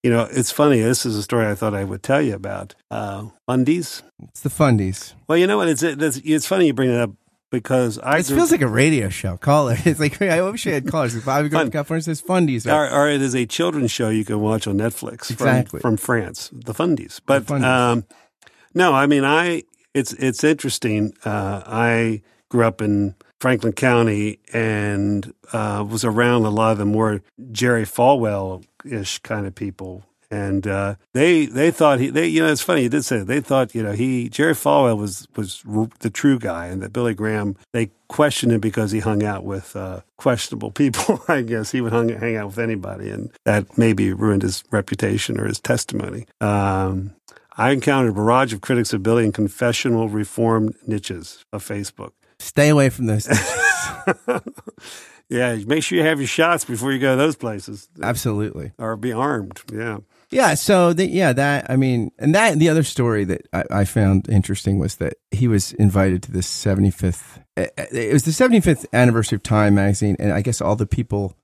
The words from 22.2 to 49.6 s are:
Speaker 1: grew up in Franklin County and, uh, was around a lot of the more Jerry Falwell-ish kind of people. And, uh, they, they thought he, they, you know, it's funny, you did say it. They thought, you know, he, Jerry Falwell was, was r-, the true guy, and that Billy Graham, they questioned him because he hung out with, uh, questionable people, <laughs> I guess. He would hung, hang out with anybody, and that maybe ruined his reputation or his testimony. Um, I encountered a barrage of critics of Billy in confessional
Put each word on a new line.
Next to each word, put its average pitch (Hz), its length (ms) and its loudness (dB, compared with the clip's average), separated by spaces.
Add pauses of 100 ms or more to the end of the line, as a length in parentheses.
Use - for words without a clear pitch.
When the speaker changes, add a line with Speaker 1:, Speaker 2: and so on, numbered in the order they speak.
Speaker 1:
grew 120 140 4
up 110 160 0
in 101 340 0 (260)
Franklin 120 340 0
County 113 640 2 (140)
and, 104 800 -2 (200)
uh, 104 360 -4
was 110 160 -6
around 120 420 2
a 107 40 0
lot 110 220 2
of 101 60 0
the 101 80 -2
more 107 360 0 (300)
Jerry 117 320 0
Falwell-ish 104 1400 -2
kind 104 260 -6
of 95 80 -10
people. 95 500 -12 (260)
And, 101 360 -4
uh, 98 300 -4 (180)
they, 156 320 4
they 135 240 0
thought 143 300 4
he, 135 100 0
they, 160 160 0
you 160 160 2
know, 160 80 2
it's 143 120 0
funny, 160 200 0
you 120 60 0
did 131 160 -2
say 120 140 -2
it. 95 80 -4
They 131 140 -2
thought, 131 340 0
you 113 80 -4
know, 104 100 -4
he, 120 360 -2
Jerry 147 260 0
Falwell 135 440 2
was, 101 380 -8
was 98 340 -8
r-, 110 180 0 (120)
the 110 100 -2
true 139 280 2
guy, 90 280 -6
and 95 160 -8
that 101 100 -10
Billy 117 220 -2
Graham, 107 420 -4 (160)
they 113 180 -2 (180)
questioned 131 440 2
him 110 80 2
because 107 300 -2
he 110 100 -2
hung 104 220 0
out 98 220 -4
with, 98 320 -10
uh, 92 240 -10 (180)
questionable - 540 -4
people, - 520 0
<laughs> - 40 -8
I 143 140 0
guess. 110 280 -6
He 131 100 -2
would 113 120 -2
hung, 117 160 2
hang 113 280 -4
out 104 120 -8
with 104 100 -10
anybody, 98 520 -6
and 107 200 -10 (140)
that 104 340 0
maybe 101 340 2
ruined 98 300 0
his 92 300 -4
reputation 104 640 -2
or 104 80 -4
his 104 140 -6
testimony. 110 680 -4 (140)
Um, 98 720 -2 (440)
I 120 140 2
encountered 135 400 2
a 98 40 -4
barrage 117 380 2
of 98 100 -8
critics 120 300 0
of 101 120 -2
Billy 113 220 4
in 101 60 0
confessional 113 760 0